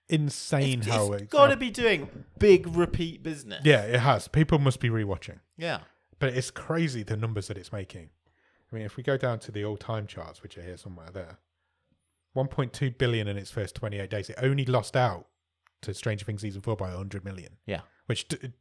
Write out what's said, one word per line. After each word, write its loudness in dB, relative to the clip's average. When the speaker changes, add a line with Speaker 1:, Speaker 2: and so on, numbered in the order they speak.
Speaker 1:
insane 0
Speaker 2:
It's, -2
Speaker 1:
how 2
Speaker 2:
it's -4
Speaker 1:
it, -16
Speaker 2:
gotta 8
Speaker 1:
how 0
Speaker 2:
be -4
doing 0
big 8
repeat 0
business. -10
Speaker 1:
Yeah, 8
it 2
has. 4
People 4
must 4
be 2
rewatching. -2
Speaker 2:
Yeah. -4
Speaker 1:
But 0
it's -2
crazy -2
the -4
numbers -4
that -8
it's -14
making. -12
I -10
mean, -8
if -10
we -10
go 2
down -2
to -12
the -4
all-time -6
charts, -16
which -18
are -14
here -12
somewhere -16
there, -14
one 0
point -4
two -2
billion 0
in -4
its -12
first -6
twenty-eight -8
days. -6
It -14
only 2
lost 0
out 2
to -8
Stranger -4
Things -6
season -8
four -2
by -6
a -8
hundred -8
million. -12
Speaker 2:
Yeah. -4
Speaker 1:
Which -4
d-, -4
it -10